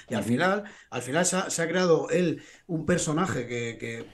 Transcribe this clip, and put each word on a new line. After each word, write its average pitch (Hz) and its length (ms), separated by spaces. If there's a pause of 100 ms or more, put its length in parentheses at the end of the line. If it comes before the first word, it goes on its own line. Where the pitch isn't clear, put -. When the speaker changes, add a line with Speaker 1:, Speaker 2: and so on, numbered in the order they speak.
Speaker 1:
y - 60
al 104 60
Speaker 2:
Ujú. 101 80
Speaker 1:
final, 185 360 (260)
al 123 120
final 151 240
se 185 120
ha, 190 120
se 170 120
ha 165 60
creado 165 420
él 170 340 (240)
un 160 180
personaje 165 600
que, 117 280
que, 117 380